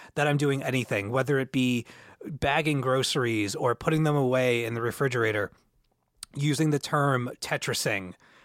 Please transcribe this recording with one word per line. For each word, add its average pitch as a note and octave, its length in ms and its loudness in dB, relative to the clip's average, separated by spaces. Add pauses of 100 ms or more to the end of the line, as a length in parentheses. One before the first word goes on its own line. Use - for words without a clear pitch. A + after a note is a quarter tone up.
(160)
that D3 120 2
I'm D3 100 4
doing C#3 240 2
anything, A#2+ 500 -2
whether C3 280 2
it C3 140 -4
be B2+ 320 0 (400)
bagging D3 560 0
groceries B2 760 0
or B2 180 0
putting D#3 300 0
them D3 140 2
away B2+ 480 2
in A2+ 80 -4
the A#2 80 -4
refrigerator, A#2 680 0 (840)
using D3 360 0
the D3 60 2
term C#3 640 0
Tetrising G#2+ 720 -4 (320)